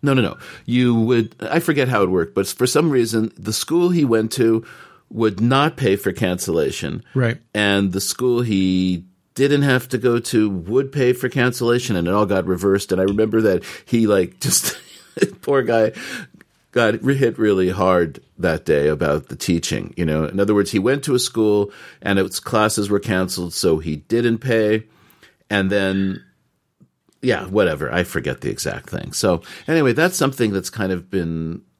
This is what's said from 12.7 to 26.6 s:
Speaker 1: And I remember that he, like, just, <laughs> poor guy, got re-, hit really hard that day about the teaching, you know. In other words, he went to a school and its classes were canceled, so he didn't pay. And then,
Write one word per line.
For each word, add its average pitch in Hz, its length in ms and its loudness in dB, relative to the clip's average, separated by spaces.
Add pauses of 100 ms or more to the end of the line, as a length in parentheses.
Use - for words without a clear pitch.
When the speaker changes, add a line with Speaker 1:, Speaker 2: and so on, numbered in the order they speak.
Speaker 1:
And 92 80 0
I 95 40 2
remember 107 380 0
that 92 200 2 (220)
he, 113 220 2
like, 98 340 0
just, - 380 -2 (320)
<laughs> - 320 -4
poor 139 200 0
guy, 113 300 2 (800)
got 110 300 2
re-, 139 140 2
hit 127 220 0
really 98 320 4
hard 92 500 2 (180)
that 82 260 0
day 73 240 2
about 76 400 -2
the 67 80 -14
teaching, 80 600 -2
you 85 100 -2
know. 78 180 0
In 92 160 -4
other 104 140 2
words, 101 160 2
he 107 80 0
went 127 260 0
to 143 100 -2
a 123 40 2
school 104 540 0 (280)
and 98 180 0
its - 220 -2
classes 107 480 0
were 101 120 0
canceled, 92 520 -4
so 82 260 2
he 80 180 -6
didn't 113 420 -2
pay. 110 460 0 (680)
And 98 200 2
then, 98 540 -2 (1000)